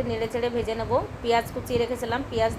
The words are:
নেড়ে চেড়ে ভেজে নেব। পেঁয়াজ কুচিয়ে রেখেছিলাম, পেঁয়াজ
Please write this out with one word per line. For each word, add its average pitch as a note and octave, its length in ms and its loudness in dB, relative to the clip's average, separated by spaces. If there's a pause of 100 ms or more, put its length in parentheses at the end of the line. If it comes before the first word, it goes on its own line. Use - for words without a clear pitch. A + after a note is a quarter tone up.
নেড়ে A3+ 300 0
চেড়ে A#3+ 220 0
ভেজে A3+ 200 0
নেব। A3 160 -2 (300)
পেঁয়াজ A#3 300 4
কুচিয়ে A#3+ 320 -2
রেখেছিলাম, A#3+ 440 -2
পেঁয়াজ A3+ 300 2